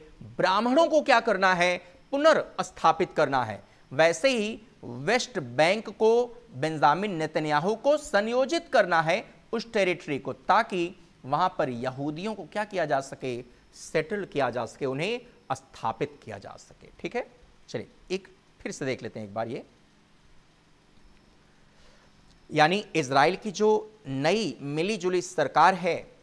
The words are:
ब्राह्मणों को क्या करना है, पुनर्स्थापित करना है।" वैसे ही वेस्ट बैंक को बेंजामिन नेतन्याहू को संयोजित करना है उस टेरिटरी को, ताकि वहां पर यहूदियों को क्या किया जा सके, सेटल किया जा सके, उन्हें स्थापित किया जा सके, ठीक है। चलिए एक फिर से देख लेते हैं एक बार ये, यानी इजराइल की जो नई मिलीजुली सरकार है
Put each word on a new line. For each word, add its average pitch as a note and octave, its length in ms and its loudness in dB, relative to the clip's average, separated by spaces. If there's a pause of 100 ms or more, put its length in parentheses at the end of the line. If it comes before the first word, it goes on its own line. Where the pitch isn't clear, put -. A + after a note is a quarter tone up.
(240)
ब्राह्मणों A#3 640 2
को D4 140 4
क्या B3 180 6
करना F#3+ 340 4
है, F3+ 240 2 (340)
पुनर्स्थापित F#3+ 1040 2
करना C3+ 260 2
है।" G#2 200 -8 (300)
वैसे E3+ 360 4
ही A#3 320 -2 (220)
वेस्ट D#3+ 560 -2
बैंक D#3 500 0
को A3+ 540 2 (120)
बेंजामिन D#3 560 2
नेतन्याहू D#3 640 -2
को C#4 220 2
संयोजित B3+ 760 -2
करना F3+ 280 4
है F3 320 -2 (200)
उस A3+ 200 -8
टेरिटरी F3+ 460 0
को, C3+ 140 -8
ताकि F#3+ 640 0 (300)
वहां D3+ 240 0
पर D3+ 200 -2
यहूदियों D3+ 680 -6
को F#3+ 80 -14
क्या G#3 200 -6
किया F#3+ 220 -4
जा D3 160 0
सके, C3 420 -8 (300)
सेटल E3+ 520 -4
किया C3+ 240 -2
जा A#2 160 -4
सके, B2 200 -8
उन्हें E3 360 -4 (320)
स्थापित - 720 -6
किया G#2 120 -12
जा - 220 -16
सके, - 280 -20 (120)
ठीक - 160 -10
है। A#3+ 120 -6 (420)
चलिए A2+ 180 -8 (240)
एक F#3+ 160 -6 (320)
फिर - 120 -10
से - 140 -8
देख B2+ 180 -4
लेते A2+ 160 -10
हैं A2 80 -10
एक G2 60 -16
बार A2+ 140 -4
ये, D#3 180 -10 (3000)
यानी D#3+ 320 4 (100)
इजराइल D3 400 2
की G3+ 160 -10
जो G#3+ 400 0 (160)
नई D3+ 540 -2
मिलीजुली F3 600 -2
सरकार D#3+ 520 2
है E3 380 -4 (120)